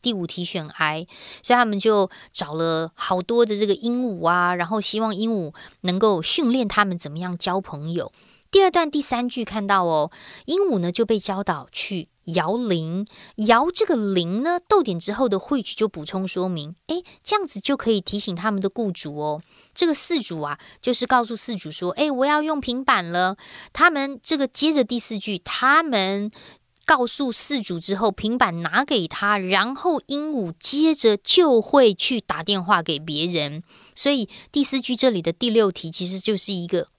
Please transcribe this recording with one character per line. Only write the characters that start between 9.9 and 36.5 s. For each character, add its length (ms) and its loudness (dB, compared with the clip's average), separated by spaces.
鹦 160 0
鹉 160 2
呢 140 0
就 120 0
被 160 2
教 240 -4
导 280 -4
去 360 -6
摇 300 0
铃， 520 -2
摇 340 4
这 120 2
个 120 2
铃 480 0
呢， 240 0
逗 160 4
点 160 -2
之 120 -2
后 160 0
的 120 0
which 360 -4
就 120 0
补 180 -8
充 220 -6
说 200 -4
明， 280 -6
诶， 180 -6
这 120 0
样 120 -2
子 120 -4
就 160 0
可 140 -4
以 100 2
提 200 -6
醒 160 -2
他 160 -2
们 100 -2
的 80 -2
雇 220 -4
主 260 -8
哦。 240 -4
这 140 2
个 80 2
饲 260 0
主 200 -8
啊， 180 -8
就 100 0
是 140 0
告 180 2
诉 100 -10
饲 220 -6
主 140 -10
说， 220 -4
诶， 180 0
我 160 0
要 160 2
用 180 -2
平 240 -4
板 180 2
了。 340 0
他 160 4
们 320 -2
这 160 0
个 100 2
接 240 2
着 120 2
第 160 -2
四 180 -4
句， 220 -6
他 420 2
们 480 0
告 220 4
诉 260 -4
饲 300 2
主 160 -4
之 160 0
后， 160 2
平 260 -4
板 240 0
拿 240 0
给 220 0
他， 320 -2
然 340 0
后 320 0
鹦 260 -4
鹉 280 -4
接 340 4
着 240 4
就 420 4
会 360 6
去 260 -2
打 220 -6
电 200 -2
话 200 2
给 160 -2
别 260 -4
人。 380 -4
所 160 2
以 180 0
第 120 2
四 160 2
句 160 -2
这 140 4
里 140 -2
的 100 -2
第 160 -2
六 220 4
题 180 -10
其 160 -4
实 140 -4
就 180 0
是 160 0